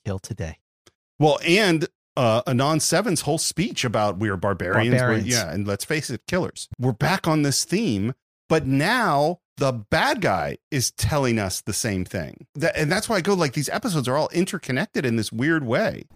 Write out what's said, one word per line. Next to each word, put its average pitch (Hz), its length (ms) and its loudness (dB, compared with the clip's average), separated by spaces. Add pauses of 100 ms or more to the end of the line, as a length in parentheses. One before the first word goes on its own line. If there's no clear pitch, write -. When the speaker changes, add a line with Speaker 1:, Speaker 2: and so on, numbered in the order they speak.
Speaker 1:
kill 95 160 -4
today." - 380 -10 (600)
Speaker 2:
Well, 147 280 4
and, 170 400 4 (300)
uh, 117 300 4
Anon 139 340 2
Seven's 185 400 0
whole 151 160 -2
speech - 480 -2
about 104 320 0
we're 104 180 0
barbarians, 101 560 0
we're, 127 80 4
Speaker 1:
Barbarians. 117 300 0
Speaker 2:
yeah, 113 240 0
and 98 120 -4
let's 101 200 -4
face 156 240 -4
it, 120 180 -8
killers. - 400 -4 (100)
We're 123 140 0
back 170 380 0
on 156 140 4
this 139 200 0
theme, 127 500 0 (360)
but 156 180 2
now 160 720 2 (160)
the 135 160 0
bad 170 480 0
guy 92 380 0 (140)
is 131 200 0
telling 131 480 0
us 95 220 -4
the 110 100 -6
same 101 320 -2
thing. 85 420 -8 (100)
That, 147 200 -2
and 151 160 0
that's 190 160 0
why 226 80 0
I 185 60 2
go, 190 140 2
like, 160 180 0
these 143 160 -2
episodes 160 400 -2
are 131 80 2
all 151 160 2
interconnected 156 720 -2
in 117 100 0
this 110 160 -2
weird 147 340 0
way. 120 500 -2